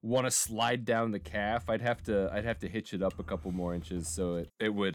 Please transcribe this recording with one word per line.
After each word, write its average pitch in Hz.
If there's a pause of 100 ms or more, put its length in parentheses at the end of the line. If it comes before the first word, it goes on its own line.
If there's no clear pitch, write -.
wanna 127
slide 120
down 117
the 101
calf. 107
I'd 110
have 120
to, 101
I'd 104
have 117
to 95
hitch 87
it 92
up 90
a 95
couple 90
more 87
inches 85
so 87
it, 82 (100)
it 110
would 98